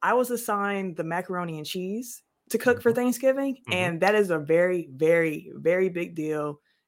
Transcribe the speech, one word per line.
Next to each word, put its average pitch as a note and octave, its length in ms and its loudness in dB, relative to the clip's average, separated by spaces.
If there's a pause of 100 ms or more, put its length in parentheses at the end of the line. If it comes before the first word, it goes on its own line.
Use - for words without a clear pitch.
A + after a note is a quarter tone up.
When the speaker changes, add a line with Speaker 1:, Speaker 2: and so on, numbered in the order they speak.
Speaker 1:
I F#3+ 120 2
was B3 160 2
assigned G3+ 680 -2
the E3 80 -4
macaroni F3 540 -4
and D3+ 80 -10
cheese G3 560 -8 (260)
to A3+ 100 -2
cook A#3+ 240 2
for A#3 80 4
Speaker 2:
Mm-hmm. A#3 60 2
Speaker 1:
Thanksgiving, C4 580 0
Speaker 2:
Mm-hmm. - 180 -8
Speaker 1:
and F3 280 0
that G3+ 160 4
is G3+ 140 4
a E3 100 2
very, E3 560 2
very, D#3+ 580 2
very F3 340 2
big F3 280 -6
deal D3+ 420 -4 (280)